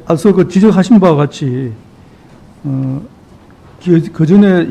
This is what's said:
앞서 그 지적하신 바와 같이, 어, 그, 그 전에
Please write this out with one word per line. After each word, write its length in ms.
앞서 260
그 140
지적하신 520
바와 160
같이, 560
어, 360
그, 180
그 120
전에 460